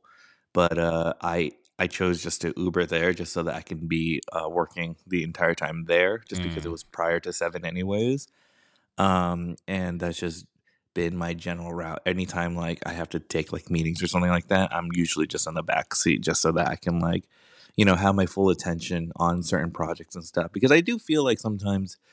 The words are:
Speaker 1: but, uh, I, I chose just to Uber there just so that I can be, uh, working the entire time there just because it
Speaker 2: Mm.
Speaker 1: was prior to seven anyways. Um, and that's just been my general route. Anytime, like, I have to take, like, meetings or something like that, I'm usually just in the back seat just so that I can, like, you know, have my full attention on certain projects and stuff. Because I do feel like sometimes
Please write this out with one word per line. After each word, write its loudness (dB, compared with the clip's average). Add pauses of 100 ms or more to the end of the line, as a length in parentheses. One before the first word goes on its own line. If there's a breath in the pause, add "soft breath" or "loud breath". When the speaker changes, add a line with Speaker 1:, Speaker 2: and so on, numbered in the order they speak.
(540 soft breath)
Speaker 1:
but, 4
uh, 2
I, 0 (260)
I 0
chose 0
just -4
to -2
Uber 0
there 2
just -6
so -2
that -4
I -8
can -8
be, 0 (100)
uh, -4
working -4 (120)
the 0
entire 0
time -6
there 4 (100)
just -4
because -4
it -6
Speaker 2:
Mm. -4
Speaker 1:
was -8
prior -2
to -8
seven -4
anyways. -2 (720 soft breath)
Um, 2 (120)
and -2
that's -4
just -6 (480)
been 0
my -4
general -8
route. -6
Anytime, -2
like, -4
I -6
have -6
to -4
take, -4
like, -8
meetings 0
or 0
something 2
like 2
that, 2
I'm -2
usually 2
just -4
in -8
the -4
back -2
seat 2
just 2
so 4
that 2
I -4
can, 0
like, 0 (500 soft breath)
you 6
know, 8
have 4
my 4
full 2
attention -2
on 2
certain -2
projects -6
and -12
stuff. -4
Because 4
I 10
do 0
feel 2
like 2
sometimes -2 (160 soft breath)